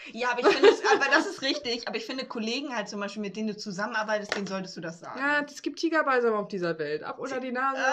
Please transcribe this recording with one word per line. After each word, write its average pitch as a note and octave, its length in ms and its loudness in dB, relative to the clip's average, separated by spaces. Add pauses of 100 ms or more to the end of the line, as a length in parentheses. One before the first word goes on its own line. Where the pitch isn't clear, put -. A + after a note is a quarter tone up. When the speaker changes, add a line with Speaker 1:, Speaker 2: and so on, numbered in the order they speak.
(120)
Speaker 1:
Ja, B3 200 0
aber A#3+ 80 -2
ich C4 80 4
finde F4 220 8
es, - 120 6 (100)
aber E4 200 4
das D4+ 160 4
ist F4+ 160 -6
richtig. B3+ 440 -2
Aber G#3+ 100 -4
ich - 80 -8
finde, C4 200 -6
Kollegen B3 500 -4
halt G#3+ 140 -4
zum G#3 100 -8
Beispiel, G3+ 220 -6
mit G3+ 160 -6
denen A3 120 -2
du G3+ 60 -4
zusammenarbeitest, G#3 800 -2
denen G3+ 120 -2
solltest F#3+ 280 -6
du F3+ 60 -10
das E3 180 -8
sagen. - 200 -10
Speaker 2:
Ja, C#4+ 280 2
es - 140 -16
gibt D4 180 -4
Tigerbeißer C4+ 560 4
auf G#3 120 0
dieser F3 320 0
Welt. D3+ 240 -2
Ab - 160 -8
unter C4 200 -4
die B3+ 120 -4
Nase C4 280 0 (140)